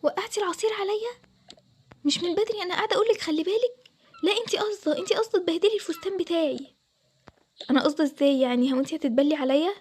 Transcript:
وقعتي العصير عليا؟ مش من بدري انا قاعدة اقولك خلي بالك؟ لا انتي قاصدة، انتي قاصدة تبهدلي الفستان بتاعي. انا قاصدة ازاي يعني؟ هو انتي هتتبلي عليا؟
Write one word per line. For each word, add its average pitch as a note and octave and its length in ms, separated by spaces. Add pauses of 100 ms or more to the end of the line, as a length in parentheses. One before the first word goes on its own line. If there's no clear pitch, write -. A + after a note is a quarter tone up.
وقعتي G#4 360
العصير G4+ 340
عليا؟ G#4+ 380 (920)
مش D4 180
من F4 120
بدري G#4+ 260
انا F4+ 140
قاعدة G#4+ 200
اقولك A4 260
خلي D#4+ 220
بالك؟ A4+ 480 (320)
لا F4 80
انتي G#4+ 260
قاصدة، G#4 400
انتي F#4+ 160
قاصدة A4 260
تبهدلي F4+ 360
الفستان F#4+ 420
بتاعي. D#4 580 (960)
انا C4 140
قاصدة D4+ 200
ازاي C#4+ 360
يعني؟ B3 340
هو B3+ 60
انتي C#4+ 160
هتتبلي C#4+ 400
عليا؟ D4 460